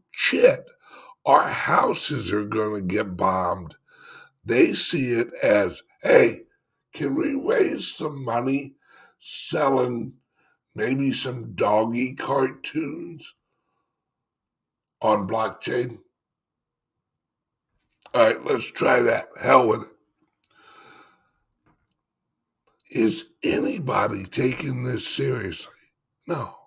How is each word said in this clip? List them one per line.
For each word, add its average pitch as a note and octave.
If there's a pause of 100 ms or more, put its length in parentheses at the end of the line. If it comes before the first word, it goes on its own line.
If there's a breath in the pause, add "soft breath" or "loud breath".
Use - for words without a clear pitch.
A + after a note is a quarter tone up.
(100)
shit, - (640 loud breath)
our C#3+
houses -
are G#2
gonna G#2+
get F#2+
bombed." F#2 (680 loud breath)
They A#2
see C3
it A#2
as, G2 (200)
"Hey, - (480)
can C#3
we C#3
raise -
some C#3+
money C3 (440 soft breath)
selling C3+ (560)
maybe C3+
some A#2
doggy A#2
cartoons D3 (1700)
on G#2
blockchain?" A2+ (2250)
All B2
right, -
let's C3+
try B2+
that. A2+ (120)
Hell B2+
with G#2+
it. - (3000 soft breath)
Is - (120)
anybody B2+
taking C3
this A#2+
seriously? A#2 (560)
No. D3 (100)